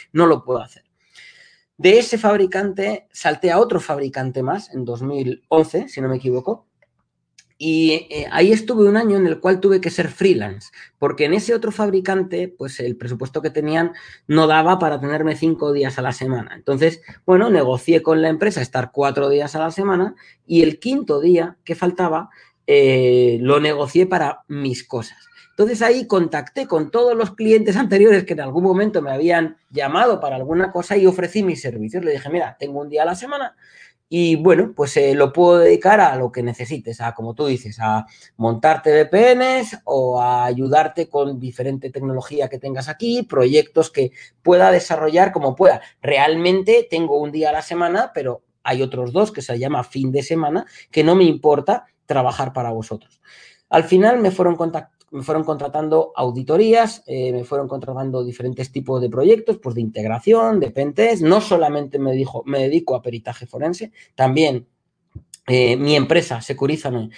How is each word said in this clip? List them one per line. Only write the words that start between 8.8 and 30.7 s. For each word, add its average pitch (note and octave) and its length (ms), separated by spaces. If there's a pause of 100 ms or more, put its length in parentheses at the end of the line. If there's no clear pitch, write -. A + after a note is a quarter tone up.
un G#3 120
año G#3+ 180
en F#3+ 100
el D#3+ 140
cual F#3 200
tuve F#3+ 200
que F#3 80
ser E3 200
freelance, G#2+ 600 (300)
porque C#3+ 260
en D3 80
ese G#3+ 220
otro A3+ 180
fabricante, F#3+ 760
pues C3+ 320
el B2 180
presupuesto B2 420
que D3+ 80
tenían D#3 460 (320)
no D#3 200
daba D#3+ 320
para D3+ 220
tenerme D3+ 360
cinco D#3+ 360
días C3+ 260
a B2+ 40
la B2+ 100
semana. B2+ 420
Entonces, D#3 460 (240)
bueno, F#3 240
negocié D#3 540
con D#3+ 180
la D#3+ 80
empresa E3+ 320
estar B2+ 320
cuatro C#3 380
días C#3+ 240
a D#3 60
la D#3+ 100
semana F#3+ 460 (300)
y E3+ 180
el D#3 140
quinto A#3+ 400
día E3+ 460
que E3+ 100
faltaba, F3 540 (380)
eh, B2+ 720
lo C3+ 180
negocié D3+ 480
para E3 420
mis C#3 360
cosas. - 320 (360)
Entonces G#3+ 280
ahí A#3+ 260
contacté E3+ 600
con D#3 240
todos A#3+ 260
los G#3 180
clientes A3 420
anteriores G3+ 480
que E3+ 100
en D3+ 60
algún C#3 240
momento F#3+ 360
me C#3 120
habían D#3+ 440 (140)
llamado D#3+ 500
para C3+ 160
alguna E3 340